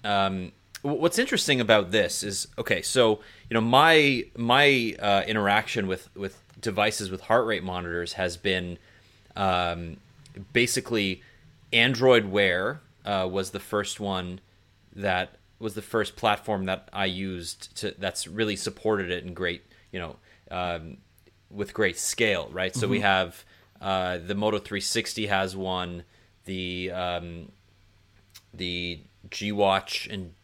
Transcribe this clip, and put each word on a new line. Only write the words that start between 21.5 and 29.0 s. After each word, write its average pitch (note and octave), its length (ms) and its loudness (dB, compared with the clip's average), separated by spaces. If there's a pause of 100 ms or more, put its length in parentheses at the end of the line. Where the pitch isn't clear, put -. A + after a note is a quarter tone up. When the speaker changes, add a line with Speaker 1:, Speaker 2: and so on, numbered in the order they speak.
Speaker 1:
with G2+ 240 -8
great F#2+ 240 0
scale, G2+ 520 0
right? F#2 240 -4
So B2+ 120 0
we B2 100 0
Speaker 2:
Mm-hmm. G2+ 80 -2
Speaker 1:
have, F#2+ 400 2 (340)
uh, F#2 380 -2
the F2 160 -6
Moto G#2 240 0
three G2 240 -6
sixty A2 460 -4
has F#2+ 280 0
one, F2+ 480 -6 (420)
the, F#2 460 -6
um, F2 600 -6 (1000)
the F2 480 -6 (280)